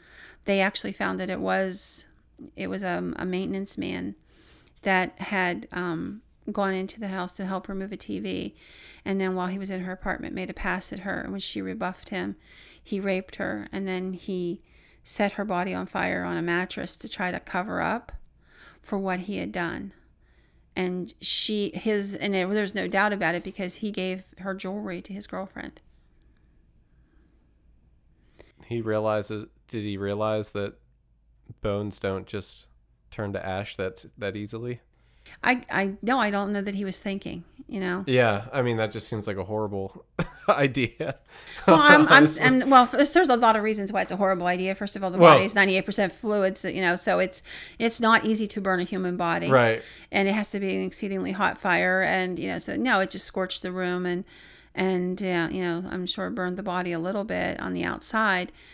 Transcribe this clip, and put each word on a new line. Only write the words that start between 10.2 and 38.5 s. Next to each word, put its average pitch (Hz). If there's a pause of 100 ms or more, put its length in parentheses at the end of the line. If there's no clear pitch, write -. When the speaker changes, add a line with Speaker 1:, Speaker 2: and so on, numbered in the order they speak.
Speaker 1:
made 185
a 175
pass 185
at 190
her. 180
And 190
when 196
she 202
rebuffed 185
him, 190 (480)
he 202
raped 190
her. 214
And 190
then 185
he 180 (420)
set -
her 202
body 185
on 185
fire 180
on 175
a 165
mattress 175
to 220
try 180
to 180
cover 180
up 196 (680)
for 196
what 190
he 190
had 185
done. 190 (840)
And 180
she, -
his, 202
and 202
it, 185
there's 208
no 185
doubt 196
about 175
it 170
because 185
he 214
gave 185 (120)
her 190
jewelry 190
to -
his 202
girlfriend. - (2750)
Speaker 2:
He 117
realizes, 107 (200)
did 110
he 104
realize 104
that 101 (880)
bones 104
don't 95
just - (420)
turn 101
to 95
ash 95
that, 95 (140)
that 98
easily? 113 (640)
Speaker 1:
I, 254
I, 196 (100)
no, 247
I 208
don't 202
know 202
that 196
he 202
was 190
thinking, 196 (220)
you 190
know? 185
Speaker 2:
Yeah, 117